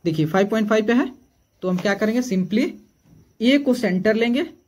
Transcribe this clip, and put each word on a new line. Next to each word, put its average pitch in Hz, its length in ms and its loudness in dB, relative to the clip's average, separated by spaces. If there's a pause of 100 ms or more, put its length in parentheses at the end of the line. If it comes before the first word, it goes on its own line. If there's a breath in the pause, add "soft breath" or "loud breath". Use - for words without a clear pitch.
देखिए 156 220 0
फ़ाइव 196 220 0
पॉइंट 220 200 -2
फ़ाइव 220 180 2
पे 226 80 0
है 285 160 0 (520)
तो 185 60 -4
हम 185 100 -2
क्या 202 160 -2
करेंगे, 214 300 0
simply 208 440 -2 (720)
ए 254 180 4
को 269 180 0
center 190 400 0
लेंगे 240 300 0 (220)